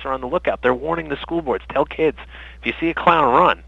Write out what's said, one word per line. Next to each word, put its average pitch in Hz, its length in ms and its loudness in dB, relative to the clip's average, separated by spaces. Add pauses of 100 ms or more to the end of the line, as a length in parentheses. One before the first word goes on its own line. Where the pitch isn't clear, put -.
are 139 100 -4
on 131 80 -6
the 127 40 -8
lookout. 147 360 -2
They're 127 120 4
warning 160 360 -4
the 139 80 -4
school 165 240 -4
boards, 117 280 -4
"Tell 143 140 0
kids, 156 320 0 (440)
if - 60 -8
you 117 140 -2
see 165 80 0
a 160 60 -4
clown, 151 400 4
run," 156 340 4